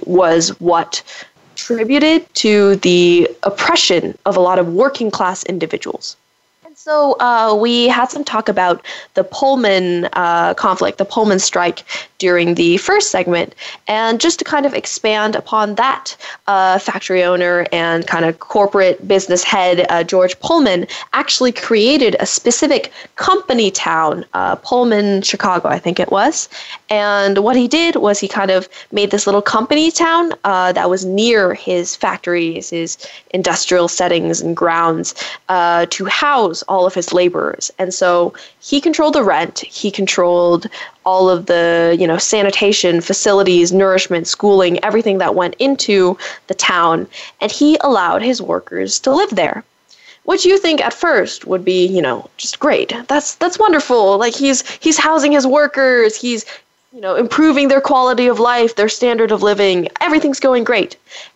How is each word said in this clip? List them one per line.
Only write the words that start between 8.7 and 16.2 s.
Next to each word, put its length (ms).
the 100
Pullman, 920
uh, 420
conflict, 420
the 80
Pullman 320
strike 460
during 360
the 240
first 320
segment. 460
And 340
just 180
to 60
kind 220
of 80
expand 600
upon 400
that, 400